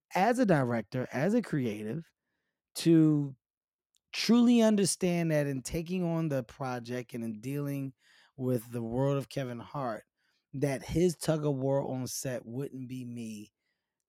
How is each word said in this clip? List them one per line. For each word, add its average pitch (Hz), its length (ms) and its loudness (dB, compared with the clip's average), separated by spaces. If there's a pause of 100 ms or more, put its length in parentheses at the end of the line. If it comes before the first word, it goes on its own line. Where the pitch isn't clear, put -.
(140)
as 220 240 2
a 262 80 4
director, 127 680 2
as 156 220 0
a 240 80 2
creative, 117 680 -4 (680)
to 151 580 4 (760)
truly 233 500 6
understand 180 680 2
that 147 160 2
in 135 160 -4
taking 175 420 -4
on 165 240 0
the 135 160 0
project 123 680 -8
and 117 100 -6
in 107 160 -8
dealing 139 520 -6 (440)
with 123 360 -2
the 120 100 -6
world 131 360 0
of 127 100 -8
Kevin 123 320 -8
Hart, 117 440 -8 (500)
that 135 280 -2
his 170 340 0
tug 156 280 -2
of 147 100 0
war 135 320 0
on 127 200 -6
set 123 400 -8
wouldn't 127 420 -10
be 127 160 -10
me 113 480 -12 (560)